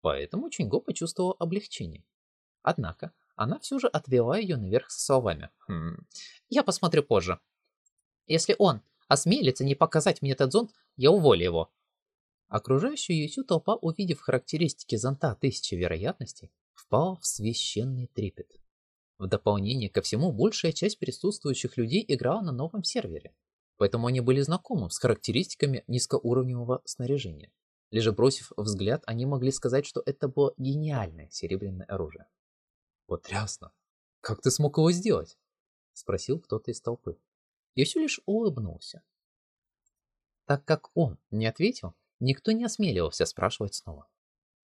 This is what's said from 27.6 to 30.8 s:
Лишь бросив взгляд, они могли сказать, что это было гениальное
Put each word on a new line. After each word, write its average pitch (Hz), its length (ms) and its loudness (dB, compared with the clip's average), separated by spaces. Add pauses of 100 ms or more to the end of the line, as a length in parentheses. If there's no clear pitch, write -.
Лишь 110 180 2
бросив 113 480 2
взгляд, 104 500 -2
они 117 200 -4
могли 135 240 0
сказать, 131 360 0
что - 200 -8
это 143 220 -2
было 139 280 2
гениальное 131 720 -4